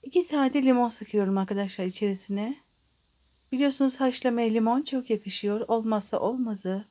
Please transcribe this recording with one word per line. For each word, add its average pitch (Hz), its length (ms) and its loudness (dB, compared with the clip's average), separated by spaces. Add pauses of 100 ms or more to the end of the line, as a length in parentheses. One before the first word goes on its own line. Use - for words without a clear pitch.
İki 339 260 0
tane 277 240 2
de 285 100 2
limon 247 260 4
sıkıyorum 202 500 -2
arkadaşlar 196 460 -4
içerisine. 202 720 -4 (960)
Biliyorsunuz 269 480 2
haşlamaya 240 480 2
limon 226 340 2
çok 254 280 -4
yakışıyor. 208 580 -2
Olmazsa 220 520 0
olmazı. 208 720 -2